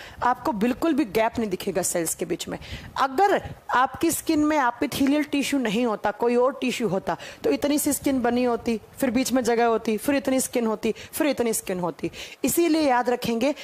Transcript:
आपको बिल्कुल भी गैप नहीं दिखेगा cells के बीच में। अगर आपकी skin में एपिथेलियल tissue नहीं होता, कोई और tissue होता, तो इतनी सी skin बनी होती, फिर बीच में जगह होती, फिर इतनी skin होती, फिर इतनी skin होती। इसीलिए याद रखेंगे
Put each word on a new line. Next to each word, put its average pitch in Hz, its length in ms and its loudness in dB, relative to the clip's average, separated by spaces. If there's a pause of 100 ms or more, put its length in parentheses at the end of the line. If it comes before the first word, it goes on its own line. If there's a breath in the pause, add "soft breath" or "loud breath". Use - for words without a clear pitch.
(220 loud breath)
आपको 254 300 0
बिल्कुल 247 400 0
भी 285 120 2
गैप 220 340 0
नहीं 220 120 -2
दिखेगा 180 320 -2
cells 170 320 -2
के - 100 -6
बीच 170 240 -6
में। 180 100 -8 (380 loud breath)
अगर 277 540 2 (200)
आपकी 262 400 2
skin 302 340 0
में 302 140 2
एपिथेलियल 277 680 0
tissue 285 360 -2
नहीं 240 260 0
होता, 214 240 0
कोई 240 260 0
और 247 240 2
tissue 240 280 -2
होता, 175 280 -2 (280 loud breath)
तो - 60 2
इतनी 285 280 2
सी 294 140 0
skin 269 300 0
बनी 240 220 2
होती, 233 360 -2 (200)
फिर 269 100 2
बीच 233 220 0
में 254 120 2
जगह 233 220 4
होती, 220 300 2
फिर 285 180 0
इतनी 269 260 2
skin 240 260 -2
होती, 220 280 -2 (180 loud breath)
फिर 320 140 0
इतनी 233 260 0
skin 185 280 -4
होती। 170 300 -4 (340 loud breath)
इसीलिए 320 380 2
याद 247 280 2
रखेंगे 240 540 0